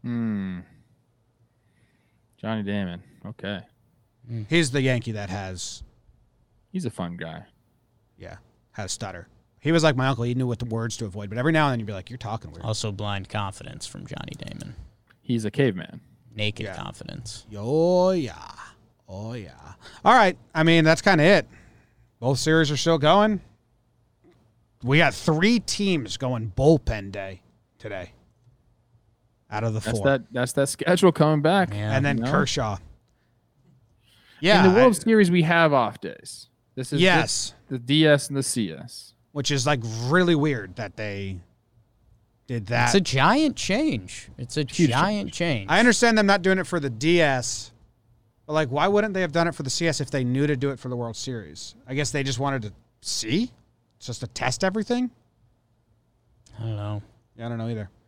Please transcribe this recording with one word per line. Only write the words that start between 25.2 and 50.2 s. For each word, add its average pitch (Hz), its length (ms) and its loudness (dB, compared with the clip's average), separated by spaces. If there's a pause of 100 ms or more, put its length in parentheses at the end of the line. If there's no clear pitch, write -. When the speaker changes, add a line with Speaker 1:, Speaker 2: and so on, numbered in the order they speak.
Speaker 3:
teams 175 580 -2
going 117 380 -6
bullpen 127 560 2
day 98 300 -10 (380)
today 95 320 -10 (1400)
out 107 120 -4
of 113 100 -2
the 110 80 -4
Speaker 1:
That's 113 160 -4
Speaker 3:
four. 101 100 -4
Speaker 1:
that, 139 140 2 (100)
that's 123 220 -4
that 139 160 0
schedule 180 420 2
coming 151 300 2
back. 175 320 2
Speaker 2:
Yeah. 107 220 -4
Speaker 3:
And 135 100 2
then 139 140 0
Speaker 1:
You 113 60 -2
know? 131 60 -2
Speaker 3:
Kershaw. 131 440 0
Speaker 1:
In 92 40 -12 (1600)
the 156 60 0
Speaker 3:
Yeah, 190 260 8
Speaker 1:
World 240 220 8
Speaker 3:
I - 40 -6
Speaker 1:
Series, 214 320 6
we 180 120 6
have 165 300 6
off 117 260 2
days. - 480 -14 (280)
This 131 180 -8
is 151 80 0
Speaker 3:
Yes. 170 520 2 (140)
Speaker 1:
the, - 80 -8
the 127 40 -6
D 143 280 4
S 147 220 4
and 139 80 -4
the 135 60 -2
C 107 280 -2
S. - 420 -18 (180)
Speaker 3:
Which 139 200 -4
is, 135 160 0
like, 147 120 0 (260)
really 175 280 4
weird 131 440 -2
that 104 180 -10
they 98 440 -8 (1080)
did 117 200 -6
that. 120 200 2
Speaker 2:
It's 120 80 2
a 196 60 6
giant 214 540 2
change. 202 760 -4 (100)
It's - 180 -8
a 151 40 -2
Speaker 1:
Huge 151 280 2
Speaker 2:
giant 190 420 0
Speaker 1:
change. 131 360 -4
Speaker 2:
change. - 20 -12
Speaker 3:
I 165 100 4
understand 233 380 6
them 214 80 4
not 196 160 4
doing 190 160 4
it 180 80 -2
for 175 140 -4
the 139 100 -2
D 151 320 2
S, 135 500 -2 (760)
but, 151 60 -6
like, 151 160 0
why 147 180 0
wouldn't 208 260 2
they 190 80 -2
have 170 100 -2
done 170 160 2
it 165 60 -2
for - 100 -10
the 135 60 -4
C 170 180 -2
S 156 140 -2
if 139 80 -6
they 135 140 -2